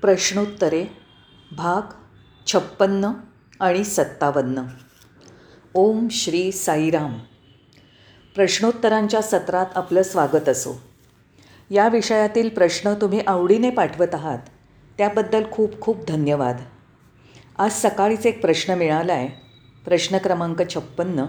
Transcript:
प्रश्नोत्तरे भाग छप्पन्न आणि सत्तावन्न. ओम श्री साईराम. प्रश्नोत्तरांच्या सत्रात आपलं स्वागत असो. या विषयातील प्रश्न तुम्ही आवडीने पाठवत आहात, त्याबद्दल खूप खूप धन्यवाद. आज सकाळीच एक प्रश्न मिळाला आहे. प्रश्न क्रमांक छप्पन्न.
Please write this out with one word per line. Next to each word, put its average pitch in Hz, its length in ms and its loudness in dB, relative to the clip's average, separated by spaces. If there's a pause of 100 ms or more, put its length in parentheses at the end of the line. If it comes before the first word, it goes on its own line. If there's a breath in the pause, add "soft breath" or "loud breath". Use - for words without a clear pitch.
प्रश्नोत्तरे 190 840 0 (720)
भाग 175 240 -2 (640)
छप्पन्न 196 640 0 (480)
आणि 190 240 2
सत्तावन्न. 139 800 -2 (1080 loud breath)
ओम 214 380 2
श्री 180 400 -2
साईराम. 156 680 0 (1160 soft breath)
प्रश्नोत्तरांच्या 214 880 2
सत्रात 180 440 0 (100)
आपलं 180 280 2
स्वागत 156 460 2
असो. 127 320 -2 (880 soft breath)
या 202 180 4
विषयातील 220 600 2
प्रश्न 190 440 2
तुम्ही 208 340 0
आवडीने 196 420 4
पाठवत 175 460 0
आहात, 147 220 -6 (600)
त्याबद्दल 208 540 0
खूप 214 300 -2
खूप 220 160 -2 (100)
धन्यवाद. 147 480 0 (1000 soft breath)
आज 208 140 0
सकाळीच 214 540 0
एक 226 160 0
प्रश्न 165 320 0
मिळाला 170 400 0
आहे. 131 140 -2 (580)
प्रश्न 175 320 0
क्रमांक 170 560 -2
छप्पन्न. 170 560 -4